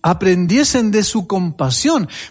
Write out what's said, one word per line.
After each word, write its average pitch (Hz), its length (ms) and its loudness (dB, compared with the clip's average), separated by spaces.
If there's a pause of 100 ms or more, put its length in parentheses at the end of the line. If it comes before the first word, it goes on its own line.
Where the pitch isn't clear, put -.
aprendiesen 190 920 2
de 214 120 2
su 196 240 -2
compasión, 180 800 -2 (220)